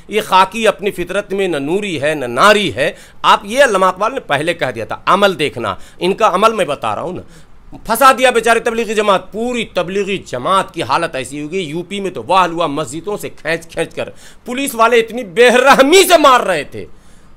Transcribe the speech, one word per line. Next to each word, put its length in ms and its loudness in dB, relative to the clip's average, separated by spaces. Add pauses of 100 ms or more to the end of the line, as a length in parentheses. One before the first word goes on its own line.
ये 120 -2
खाकी 440 0
अपनी 260 0
फितरत 420 -6
में 140 -2
न 160 -2
नूरी 340 -2
है 180 -2
न 160 -6
नारी 380 4
है। 260 -2 (300)
आप 200 4
ये 160 2
अल्लामा 280 2
इकबाल 240 -2
ने 60 -8
पहले 340 -2
कह 180 -4
दिया 140 -8
था, 220 -12
अमल 280 2
देखना, 440 -4 (220)
इनका 260 2
अमल 260 2
मैं 140 -4
बता 260 -6
रहा 100 -8
हूँ 120 -10
ना। 80 -14 (640)
फंसा 260 4
दिया 180 2
बेचारे 280 2
तबलीगी 340 -4
जमात, 280 0
पूरी 420 -6 (120)
तबलीगी 420 -4
जमात 540 -2
की 100 -8
हालत 340 -2
ऐसी 260 -8
हो 60 -10
गई। 120 -6
यूपी 400 -8
में 140 -6
तो 100 -10
वाह 240 2
हुआ, 200 -4
मस्जिदों 500 -8
से 120 -12
खींच 360 -8
खींच 280 -8
कर 180 -10 (340)
पुलिस 300 -6
वाले 240 2
इतनी 240 -4
बेरहमी 800 6
से 140 6
मार 260 6
रहे 200 -2
थे, 240 -12 (500)